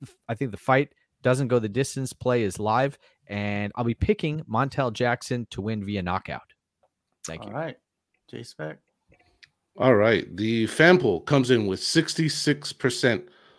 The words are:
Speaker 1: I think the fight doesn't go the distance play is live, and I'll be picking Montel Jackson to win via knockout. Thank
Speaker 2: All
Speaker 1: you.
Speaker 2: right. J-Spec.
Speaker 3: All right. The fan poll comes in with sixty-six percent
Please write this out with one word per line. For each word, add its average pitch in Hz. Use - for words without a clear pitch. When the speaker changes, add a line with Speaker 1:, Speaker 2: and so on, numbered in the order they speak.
Speaker 1:
I 117
think 117
the 98
fight 135
doesn't 127
go 123
the 110
distance 131
play 123
is 95
live, 120
and 101
I'll 120
be 117
picking 160
Montel 127
Jackson 120
to -
win 107
via 101
knockout. 87
Thank 80
Speaker 2:
All 104
Speaker 1:
you. 101
Speaker 2:
right. 147
J-Spec. 147
Speaker 3:
All 127
right. 104
The 110
fan 175
poll 110
comes 131
in 110
with 95
sixty-six 156
percent 120